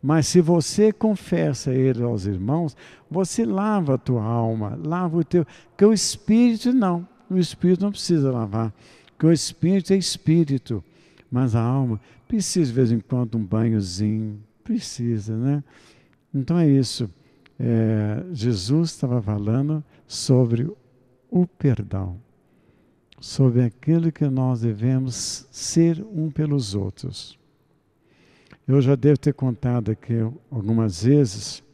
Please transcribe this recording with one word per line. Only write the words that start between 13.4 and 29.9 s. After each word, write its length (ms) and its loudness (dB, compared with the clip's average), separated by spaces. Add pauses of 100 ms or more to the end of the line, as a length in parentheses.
banhozinho, 920 -2 (240)
precisa, 760 -4
né? 280 -2 (680)
Então 240 0
é 100 4
isso. 420 0 (480)
É, 640 0 (100)
Jesus 580 0
estava 320 -2
falando 600 -2 (240)
sobre 640 2 (600)
o 160 2
perdão, 720 -4 (1000)
sobre 420 2
aquilo 500 0
que 160 -2
nós 320 -2
devemos 880 -2
ser 640 0
um 180 -4
pelos 440 -2
outros. 640 -8 (1300)
Eu 120 4
já 140 4
devo 240 4
ter 140 0
contado 580 -2